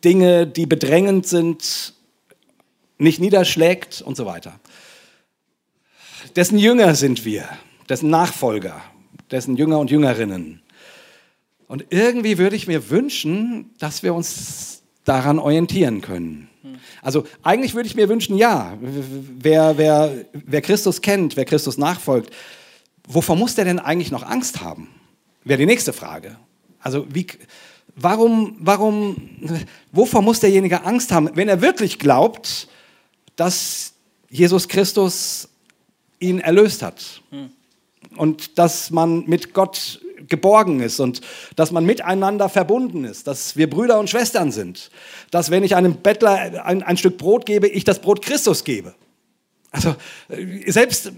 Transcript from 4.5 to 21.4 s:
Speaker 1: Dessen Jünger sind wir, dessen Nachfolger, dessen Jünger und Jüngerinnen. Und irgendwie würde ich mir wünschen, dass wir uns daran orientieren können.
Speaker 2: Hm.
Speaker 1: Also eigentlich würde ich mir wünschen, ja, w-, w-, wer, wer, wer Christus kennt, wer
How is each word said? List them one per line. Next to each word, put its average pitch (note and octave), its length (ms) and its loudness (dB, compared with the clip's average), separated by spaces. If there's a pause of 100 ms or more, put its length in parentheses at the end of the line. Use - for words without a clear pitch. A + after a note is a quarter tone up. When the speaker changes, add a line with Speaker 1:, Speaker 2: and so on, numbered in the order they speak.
Speaker 1:
Dessen F3+ 220 2
Jünger G#3 360 6
sind B2+ 300 0
wir, G#2 240 -6 (400)
dessen D3 220 -2
Nachfolger, A#2+ 720 -2 (500)
dessen B2+ 260 -4
Jünger D#3 220 2
und C#3 120 -2
Jüngerinnen. G#2+ 720 -2 (1040)
Und C3+ 220 -14
irgendwie A3 480 2
würde G3 180 2
ich - 100 -8
mir D#3+ 240 -4
wünschen, A3 880 -4
dass D#3 240 -8
wir F3+ 120 -2
uns - 680 -10 (220)
daran C#3 340 0
orientieren D3+ 640 0
können. E2 480 -10 (140)
Speaker 2:
Hm. C3+ 140 -20 (260)
Speaker 1:
Also C#3+ 220 -2 (180)
eigentlich A3 320 0
würde A#3 140 -4
ich - 60 -12
mir G#3+ 140 2
wünschen, G#3+ 280 -2
ja, D3+ 440 0
w-, B2 60 -12
w-, C3+ 420 -10 (120)
wer, D#3 380 4
wer, D3+ 340 4 (200)
wer D3 300 -4
Christus G3 400 0
kennt, G3 340 0
wer C3+ 80 -2